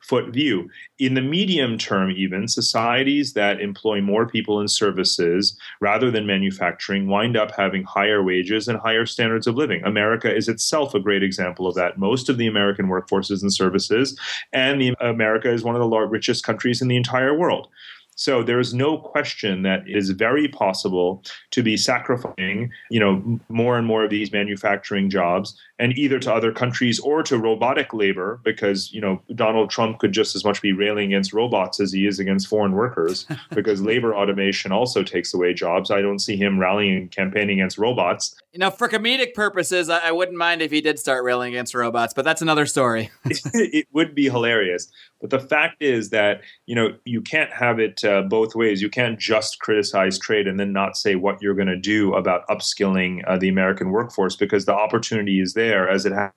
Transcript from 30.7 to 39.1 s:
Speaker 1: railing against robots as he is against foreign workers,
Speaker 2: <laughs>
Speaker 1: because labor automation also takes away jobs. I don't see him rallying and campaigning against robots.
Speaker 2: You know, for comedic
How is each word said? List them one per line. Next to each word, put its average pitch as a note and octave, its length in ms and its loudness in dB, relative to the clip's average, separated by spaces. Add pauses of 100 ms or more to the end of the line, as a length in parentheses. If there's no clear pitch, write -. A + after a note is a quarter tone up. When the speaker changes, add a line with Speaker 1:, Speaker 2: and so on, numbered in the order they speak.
Speaker 1:
railing G#2 320 0
against G2 260 0
robots G#2+ 480 0
as F#2 120 0
he F#2+ 140 2
is G2 120 0
against G2 300 0
foreign G#2 240 2
workers, F#2 540 -2 (140)
Speaker 2:
<laughs> - 140 -16
Speaker 1:
because G2+ 260 0
labor A2+ 340 0
automation G2 560 0
also A2 320 2
takes - 300 -4
away F2+ 220 2
jobs. F#2 360 0
I G2+ 120 2
don't G2+ 160 0
see G2+ 180 -4
him G2 220 2
rallying F#2+ 360 2
and F#2 160 -4
campaigning G2 500 0
against F#2+ 180 -2
robots. G2+ 580 0 (160)
Speaker 2:
You E3+ 60 -16
know, F#3+ 120 0
for A3+ 180 -2
comedic A#3+ 440 0